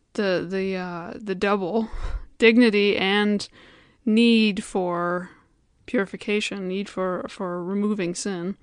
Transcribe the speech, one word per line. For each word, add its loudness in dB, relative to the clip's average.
the, 0
the, -4
uh, -10
the -8
double 0
dignity 6
and 2
need 4
for -4
purification, -4
need -6
for, -4
for -8
removing -2
sin, -6